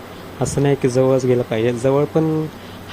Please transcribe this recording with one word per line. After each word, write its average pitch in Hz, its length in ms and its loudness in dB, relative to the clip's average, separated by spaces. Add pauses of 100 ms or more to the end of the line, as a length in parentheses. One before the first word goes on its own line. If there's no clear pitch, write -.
(420)
असं - 200 0
नाही 143 140 4
की 135 140 2
जवळच 131 360 4
गेलं 123 160 2
पाहिजे. 120 320 0
जवळ 135 300 2
पण 156 420 0 (480)